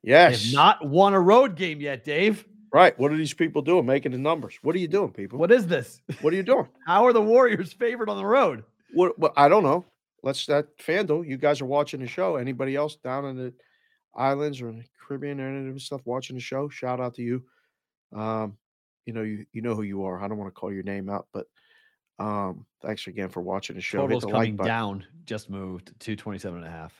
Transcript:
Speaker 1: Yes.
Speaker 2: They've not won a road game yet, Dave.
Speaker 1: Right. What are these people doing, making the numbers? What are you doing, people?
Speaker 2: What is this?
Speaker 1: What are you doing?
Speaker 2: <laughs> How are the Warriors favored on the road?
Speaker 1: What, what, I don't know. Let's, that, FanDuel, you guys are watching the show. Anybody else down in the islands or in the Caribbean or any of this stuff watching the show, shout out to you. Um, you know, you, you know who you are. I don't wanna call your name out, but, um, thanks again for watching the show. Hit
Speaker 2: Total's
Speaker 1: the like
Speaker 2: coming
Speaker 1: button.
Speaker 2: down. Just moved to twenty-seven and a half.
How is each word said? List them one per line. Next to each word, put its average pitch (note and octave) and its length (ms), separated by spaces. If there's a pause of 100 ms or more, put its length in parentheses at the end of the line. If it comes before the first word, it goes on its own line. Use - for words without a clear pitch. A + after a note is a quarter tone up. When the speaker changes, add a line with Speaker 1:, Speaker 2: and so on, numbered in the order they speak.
Speaker 1:
Yes. C3+ 420
Speaker 2:
They've A#2+ 100
not D#3+ 340
won G3 260
a F#3+ 60
road G#3 360
game D#3 240
yet, C#3 240
Dave. F3+ 400 (280)
Speaker 1:
Right. E3 260
What C#3+ 140
are D#3 40
these D#3 180
people D#3 280
doing, E3+ 240
making C3+ 260
the B2 60
numbers? C#3 440
What D#3 120
are F#3 40
you F3 100
doing, F#3 220
people? G2+ 280
Speaker 2:
What E3+ 120
is A#3 160
this? D3+ 340 (200)
Speaker 1:
What D#3 120
are F#3 40
you F#3+ 60
doing? A#3+ 340
Speaker 2:
<laughs> - 100
How G3 200
are B3 60
the A3+ 100
Warriors A3 500
favored A#3 360
on G#3 80
the G3 100
road? G3+ 380 (280)
Speaker 1:
What, F3+ 260
what, D#3+ 180
I C#3+ 120
don't G3+ 140
know. E3 240 (360)
Let's, - 240
that, D3 320
FanDuel, E3+ 480
you C#3 100
guys C#3+ 240
are C#3 60
watching C#3+ 340
the B2+ 60
show. F3+ 300
Anybody C3 400
else D3+ 200
down C3+ 300
in C3 100
the B2+ 180 (600)
islands C#3 460
or A#2+ 80
in A2+ 100
the A#2 60 (220)
Caribbean C#3 340
or C3+ 80
any C3+ 200
of C3 60
this C3+ 100
stuff C#3 200
watching B2+ 320
the A#2+ 60
show, C3+ 260
shout B2+ 320
out B2 140
to A#2+ 80
you. B2 200 (720)
Um, G#2+ 420 (500)
you A#2 60
know, A2+ 100
you, G#2+ 300
you A2+ 100
know A#2 120
who G#2+ 80
you G2 220
are. F#2 180
I G2+ 60
don't G#2+ 100
wanna G2 120
call F#2+ 220
your F#2+ 100
name G2 260
out, G2+ 240
but, - 140 (720)
um, G2+ 480 (160)
thanks - 240
again F#2+ 220
for F2+ 120
watching F#2 360
the F2+ 60
show. - 200
Hit C3+ 120
Speaker 2:
Total's A#2+ 80
Speaker 1:
the G#2+ 60
like G#2 60
Speaker 2:
coming A2 220
Speaker 1:
button. G2 120
Speaker 2:
down. G#2 380 (180)
Just G#2+ 240
moved F#2+ 520
to G#2+ 160
twenty-seven F#2+ 420
and E2 80
a E2 40
half. D#2+ 280